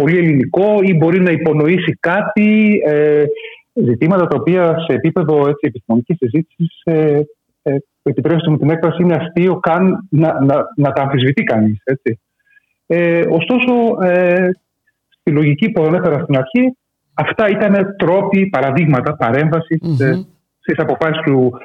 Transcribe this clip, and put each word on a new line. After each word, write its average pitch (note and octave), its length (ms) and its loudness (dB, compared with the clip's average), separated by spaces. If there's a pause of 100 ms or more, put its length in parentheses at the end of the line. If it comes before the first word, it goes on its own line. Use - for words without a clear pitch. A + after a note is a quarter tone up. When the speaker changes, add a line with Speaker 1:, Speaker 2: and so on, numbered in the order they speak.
Speaker 1:
πολύ D#3+ 160 2
ελληνικό F3 640 2
ή F#3+ 120 2
μπορεί E3 280 2
να F3+ 100 2
υπονοήσει D#3+ 680 0
κάτι, G#3 840 2
ε, D3+ 380 2 (500)
ζητήματα E3+ 540 0
τα D3 120 -2
οποία E3+ 360 0 (120)
σε C3+ 60 0
επίπεδο, D3+ 540 0
έτσι, D3 200 -2
επιστημονικής A#2+ 500 -2
συζήτησης, D#3+ 680 -4
ε, D#3 380 0 (400)
ε, C#3 140 -2 (280)
επιτρέψτε D#3+ 460 -2
μου D#3 80 2
την C#3+ 120 0
έκφραση, E3 320 -2
είναι F3 140 2
αστείο E3+ 440 -2
καν F3+ 500 0
να, D#3 340 0
να, C#3 200 2 (120)
να C#3+ 160 0
τα C#3+ 100 -2
αμφισβητεί C#3 420 0
κανείς, G#2+ 400 0
έτσι. B2+ 360 -4 (680)
Ε, E3+ 420 0
ωστόσο, B3 440 0 (280)
ε, F3+ 480 2 (680)
στη - 120 -2
λογική D3 380 0
που E3 140 -2
ανέφερα D#3 360 0
στην C3+ 180 -2
αρχή, B3 400 0 (360)
αυτά G#3 360 -2
ήταν G3 480 0
τρόποι, F#3+ 480 0
παραδείγματα C#3+ 680 0
παρέμβασης, D3+ 640 -2
Speaker 2:
Μμμ. D#3+ 200 -2
Speaker 1:
ε, C#3 240 0 (340)
στις D#3+ 180 -4
αποφάσεις D#3 440 -2
του C3 300 2 (140)